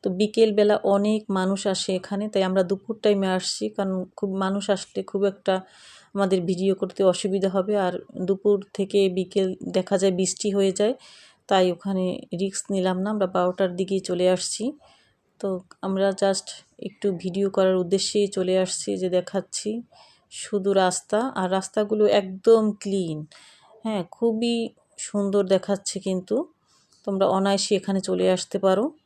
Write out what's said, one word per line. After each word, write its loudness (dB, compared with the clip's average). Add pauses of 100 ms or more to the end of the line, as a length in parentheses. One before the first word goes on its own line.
তো -2
বিকেলবেলা 2
অনেক 2 (100)
মানুষ 0
আসে -2 (100)
এখানে, -6
তাই 0
আমরা 2
দুপুর -4
টাইমে 4
আসছি, -2
কারণ -4 (200)
খুব -4
মানুষ -2
আসলে -2 (100)
খুব -2
একটা 0 (580)
আমাদের 2
ভিডিও 0
করতে -6
অসুবিধা 2
হবে। 0
আর 0 (260)
দুপুর 0 (180)
থেকে 0 (100)
বিকেল -2 (240)
দেখা 0
যায় 2
বৃষ্টি -2
হয়ে 2
যায়, 0 (540)
তাই 4
ওখানে -4 (360)
রিস্ক -4
নিলাম 0
না, -2
আমরা 0
বারোটার 0
দিকেই -2
চলে 0
আসছি। -2 (760)
তো -4 (340)
আমরা 0
just 0 (340)
একটু -8 (160)
ভিডিও -2
করার 2
উদ্দেশ্যেই 0
চলে 0
আসছি। -2
যে -2
দেখাচ্ছি -2 (640)
শুধু -4
রাস্তা, 2 (180)
আর 0
রাস্তাগুলো 0 (160)
একদম 4 (180)
ক্লিন, -2 (680)
হ্যাঁ, -4
খুবই 0 (440)
সুন্দর -2
দেখাচ্ছে -2
কিন্তু। -4 (680)
তোমরা 0
অনায়াসে 2
এখানে 0
চলে 0
আসতে -2
পারো। 2 (220)